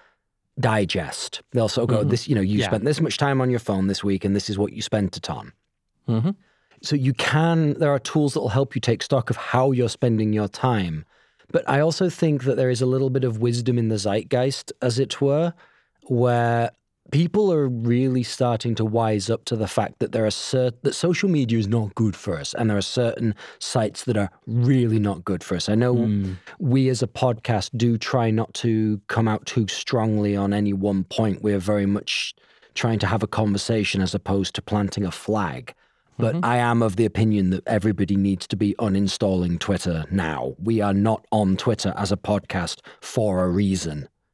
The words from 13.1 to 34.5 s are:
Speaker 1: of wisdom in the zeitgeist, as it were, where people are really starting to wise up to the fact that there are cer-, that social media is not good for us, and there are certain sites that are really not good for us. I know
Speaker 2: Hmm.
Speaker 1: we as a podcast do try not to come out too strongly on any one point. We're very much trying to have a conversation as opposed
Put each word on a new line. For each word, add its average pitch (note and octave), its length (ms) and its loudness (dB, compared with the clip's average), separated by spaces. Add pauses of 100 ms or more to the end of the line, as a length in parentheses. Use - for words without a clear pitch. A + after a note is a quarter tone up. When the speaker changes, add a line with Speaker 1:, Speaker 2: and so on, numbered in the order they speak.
Speaker 1:
of A2+ 160 -2
wisdom A#2+ 380 0
in A2+ 120 0
the A2 80 0
zeitgeist, A2+ 840 -2
as A#2+ 180 0
it - 220 -2
were, D3+ 320 2 (540)
where A#2 640 2 (400)
people F3 420 2
are D3 160 2
really B2 540 2
starting A#2 520 0
to A2+ 80 0
wise A2 460 0
up A2+ 160 -2
to A#2+ 100 -2
the G#2+ 120 0
fact - 320 -2
that - 140 -2
there A2+ 120 2
are G#2 60 2
cer-, B2+ 400 0 (100)
that C#3 140 -2
social F3+ 340 2
media B2 300 2
is G#2 80 0
not G#2+ 280 0
good A2 200 0
for F2 220 -6
us, C#2+ 180 -8
and A2+ 140 0
there G#2 80 2
are G2+ 40 0
certain A#2 540 -2 (240)
sites - 460 -4
that A2+ 120 0
are G2+ 120 0 (180)
really A#2+ 520 2
not G2+ 240 0
good F#2 200 -4
for - 120 -4
us. E2+ 140 -4
I G#2+ 60 2
know B2 200 4
Speaker 2:
Hmm. G#2 380 0 (260)
Speaker 1:
we C3 300 2
as B2+ 140 0
a A2+ 40 -2
podcast A#2 720 -2
do A#2 200 2
try A2+ 340 0
not A2 240 0
to A2 520 0
come A2+ 200 0
out A2 180 -2
too A2+ 220 0
strongly G#2+ 680 0
on G2 180 0
any G#2 200 0
one G2 320 0
point. G#2+ 380 -2
We're G#2 160 2
very G2+ 260 0
much - 480 -2 (400)
trying A2+ 260 0
to G2 80 0
have G2+ 140 0
a G#2+ 60 -2
conversation G#2 720 0
as F#2 140 -2
opposed G2 400 -2